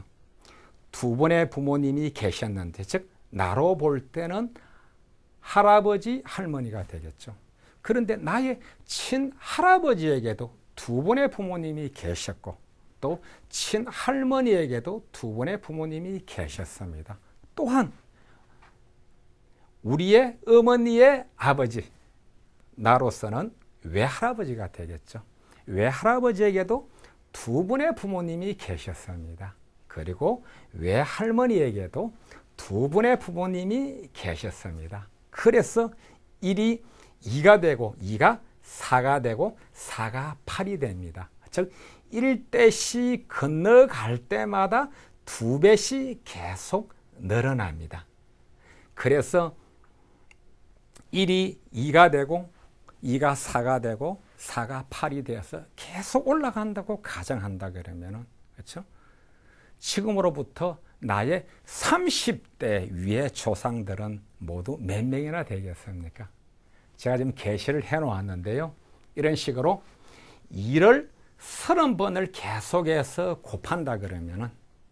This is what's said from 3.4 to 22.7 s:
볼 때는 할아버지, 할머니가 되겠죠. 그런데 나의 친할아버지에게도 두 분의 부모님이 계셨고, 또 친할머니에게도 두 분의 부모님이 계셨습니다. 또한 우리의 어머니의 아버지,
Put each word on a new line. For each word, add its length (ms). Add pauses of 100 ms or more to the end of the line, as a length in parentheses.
볼 240
때는 540 (960)
할아버지, 760
할머니가 580
되겠죠. 520 (460)
그런데 360
나의 420 (260)
친할아버지에게도 1700 (220)
두 260
분의 300
부모님이 580
계셨고, 680 (440)
또 220 (260)
친할머니에게도 1600
두 220
분의 280
부모님이 640
계셨습니다. 920 (380)
또한 360 (1900)
우리의 640
어머니의 800 (100)
아버지, 540 (840)